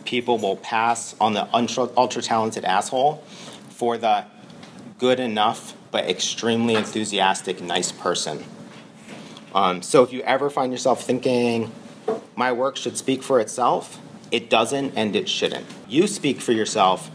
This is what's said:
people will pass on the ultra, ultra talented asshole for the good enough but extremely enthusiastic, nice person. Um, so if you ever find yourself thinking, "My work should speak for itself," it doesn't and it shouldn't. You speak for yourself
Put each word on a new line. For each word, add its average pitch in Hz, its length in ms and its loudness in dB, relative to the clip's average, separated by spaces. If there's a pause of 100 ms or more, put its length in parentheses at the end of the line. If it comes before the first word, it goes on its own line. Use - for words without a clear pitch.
people 120 340 0
will 98 180 0
pass 117 640 -2
on 107 140 2
the 98 180 -2
ultra, 120 440 0
ultra 123 260 2
talented 110 420 0
asshole 127 520 2 (520)
for 117 300 -2
the 107 260 4 (760)
good 127 200 4
enough 110 560 0 (160)
but - 180 0
extremely 113 680 2
enthusiastic, 95 840 0
nice 87 300 -2
person. - 540 -4 (1080)
Um, 92 280 2
so 135 200 6
if 123 100 4
you 127 100 -6
ever 135 280 0
find 131 220 -2
yourself 123 300 0
thinking, 120 680 0 (640)
"My 127 160 0
work 131 240 -2
should 117 200 -6
speak 135 260 -2
for 131 180 4
itself," 123 580 0 (320)
it - 180 -2
doesn't 123 480 2
and 104 180 0
it - 140 0
shouldn't. 73 380 -2 (220)
You 156 180 2
speak 143 340 -2
for 123 120 0
yourself 98 640 2